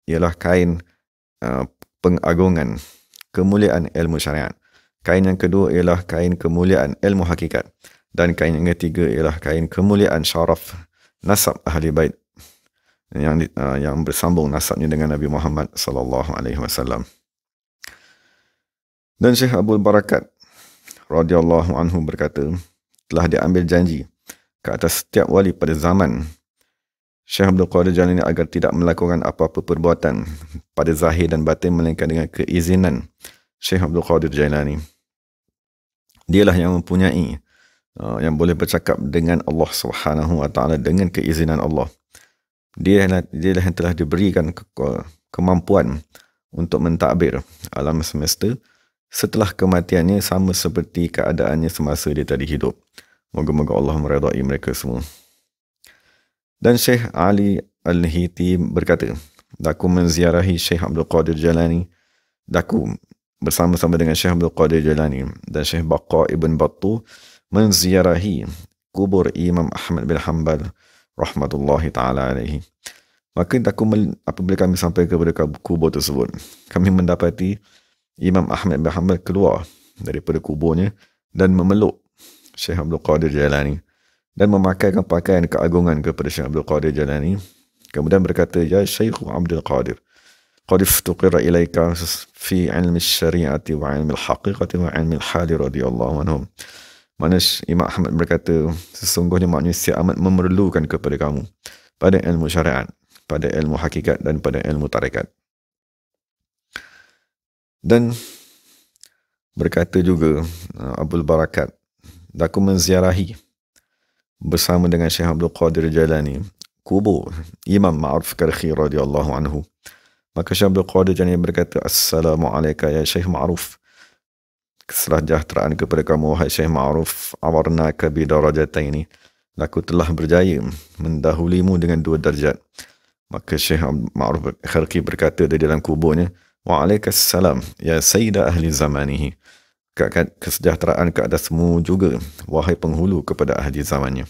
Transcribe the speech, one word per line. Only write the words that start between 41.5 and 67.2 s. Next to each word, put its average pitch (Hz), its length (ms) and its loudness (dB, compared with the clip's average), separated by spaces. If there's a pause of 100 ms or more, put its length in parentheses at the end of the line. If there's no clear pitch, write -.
Allah. 76 240 -2 (880)
Dialah, 92 560 4
dialah 90 400 0
yang 82 80 -6
telah 85 160 0
diberikan 87 560 0
ke-, - 240 -12
ke-, 67 320 -6 (240)
kemampuan 87 720 2 (480)
untuk 82 320 -2
mentadbir 85 560 0 (320)
alam 80 320 -2
semesta 76 480 -4 (640)
setelah 104 400 -2
kematiannya 92 720 2
sama 92 320 0
seperti 85 560 -4
keadaannya 80 560 0
semasa 73 480 -4
dia 73 80 -2
tadi 69 240 -4
hidup. 73 240 -2 (640)
Moga-moga 76 400 0
Allah 76 240 0
meredai 71 400 0
mereka 67 320 -4
semua." 64 320 -6 (1600)
Dan 120 180 4
Syekh 120 320 0
Ali 101 480 2 (240)
Al-Hiti 87 720 0
berkata, 82 560 0 (480)
"Daku 78 300 0
menziarahi 87 640 2
Syekh 85 240 -2
Abdul 80 240 -2
Qadir 82 320 0
Jailani. 82 480 2 (600)
Daku 87 420 -2 (540)
bersama-sama 85 580 2
dengan 80 160 2
Syekh 90 220 0
Abdul 85 160 0
Qadir 80 260 4
Jailani 76 460 0 (180)
dan 76 220 -6
Syekh 82 180 -4
Baqa 78 460 0
Ibn 80 240 0
Battu 95 480 -2 (480)